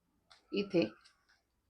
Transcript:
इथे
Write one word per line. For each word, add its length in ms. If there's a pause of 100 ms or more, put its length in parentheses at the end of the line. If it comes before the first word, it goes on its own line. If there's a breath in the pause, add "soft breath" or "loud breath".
(520)
इथे 320 (880)